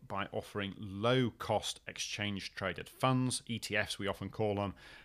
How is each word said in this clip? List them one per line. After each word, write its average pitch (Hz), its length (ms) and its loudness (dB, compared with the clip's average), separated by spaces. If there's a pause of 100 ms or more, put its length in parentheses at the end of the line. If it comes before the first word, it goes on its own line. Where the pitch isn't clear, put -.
by 98 240 -2
offering 101 440 -2
low-cost 110 1080 2
exchange-traded - 1040 -4
funds, 127 580 2
E 113 120 -2
T - 180 0
Fs 104 200 0
we 98 100 -2
often 98 200 -2
call 104 280 2
them. 101 180 2 (320)